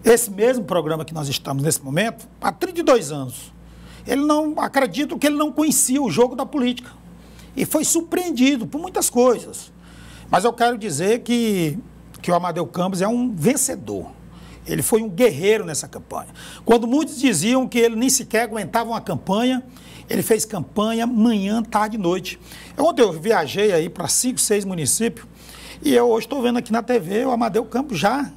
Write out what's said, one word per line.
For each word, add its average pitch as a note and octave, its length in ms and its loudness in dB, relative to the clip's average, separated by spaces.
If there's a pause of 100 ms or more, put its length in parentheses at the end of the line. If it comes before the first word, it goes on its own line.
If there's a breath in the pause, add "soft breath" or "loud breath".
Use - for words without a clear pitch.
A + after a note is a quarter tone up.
esse A#3 280 4
mesmo A3+ 320 2
programa D#3+ 420 -2
que - 80 -14
nós D3+ 140 -6
estamos C#3 360 -4
nesse D#3 200 0
momento, F3+ 440 -4 (140)
há G3+ 100 0
trinta F4 280 -6
e E4 40 -4
dois G#3+ 280 4
anos. C3+ 420 -10 (540 loud breath)
Ele C#4 160 0
não, D4+ 340 0
acredito C4+ 600 -2
que - 80 -2
ele D4 100 4
não D4+ 160 0
conhecia C#4+ 480 0
o B3+ 120 0
jogo B3 240 2
da C4 100 -4
política. B3 460 -2 (680 loud breath)
E - 80 0
foi D#4 180 0
surpreendido D4 840 0
por C#4+ 120 -8
muitas F#4 300 -2
coisas. - 640 0 (560 loud breath)
Mas F#3 140 2
eu A#3 100 2
quero A#3+ 240 2
dizer G3 440 0
que, G#3 580 0 (420)
que - 80 -4
o F3 60 4
Amadeu E3+ 320 -2
Campos F3+ 340 -2
é F#3+ 60 0
um A#3+ 260 -2
vencedor. E3+ 720 -2 (600 loud breath)
Ele D#3 160 -2
foi A3+ 180 2
um A3+ 80 -6
guerreiro G3 560 2
nessa D3+ 220 -6
campanha. - 420 -12 (340 loud breath)
Quando A#3 220 4
muitos C4+ 340 0
diziam A#3+ 480 2
que A#3+ 120 -2
ele A3+ 160 4
nem A#3 120 2
sequer A3+ 360 0
aguentava A3+ 480 -4
uma G#3+ 100 -4
campanha, A#3 640 0 (440 loud breath)
ele - 140 -2
fez A3 240 2
campanha A3+ 640 -2
manhã, A3 560 2
tarde G#3+ 320 0
e A3+ 40 -4
noite. F3+ 400 -2 (380 loud breath)
Ontem D4+ 240 2
eu G3+ 100 6
viajei F3+ 640 0
aí E3+ 160 2
pra E3+ 180 -8
cinco, B3 320 0
seis G#3 240 2
municípios F#3+ 640 -2 (540 loud breath)
e C#4 140 2
eu A#3+ 120 6
hoje A3 200 2
tô C#4+ 160 -4
vendo A#3+ 160 2
aqui A#3 120 -6
na A3+ 120 0
T A#3+ 160 2
V G3 260 -2
o C4+ 60 0
Amadeu A3+ 340 0
Campos C4 320 -4
já A#3 400 0